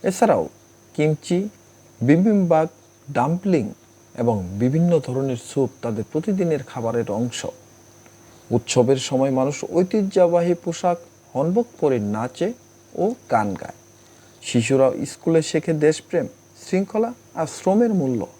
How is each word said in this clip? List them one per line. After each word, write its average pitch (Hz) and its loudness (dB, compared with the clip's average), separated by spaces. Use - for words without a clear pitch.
এছাড়াও 190 0
কিমচি, 156 0
বিবিম্বাক, 170 4
ডাম্পলিং 160 0
এবং 104 0
বিভিন্ন 156 2
ধরনের 131 -2
স্যুপ 127 -2
তাদের 110 -4
প্রতিদিনের 165 -2
খাবারের 117 -4
অংশ। 113 -4
উৎসবের 123 2
সময় 135 -2
মানুষ 131 -2
ঐতিহ্যবাহী 180 2
পোশাক 175 -4
হনবক 180 0
পরে 135 2
নাচে 113 -4
ও 208 -2
গান 107 2
গায়। - -12
শিশুরা 131 2
স্কুলে 165 0
শেখে 160 -2
দেশপ্রেম, 156 0
শৃঙ্খলা 214 -2
আর 160 -4
শ্রমের 214 0
মূল্য। 131 0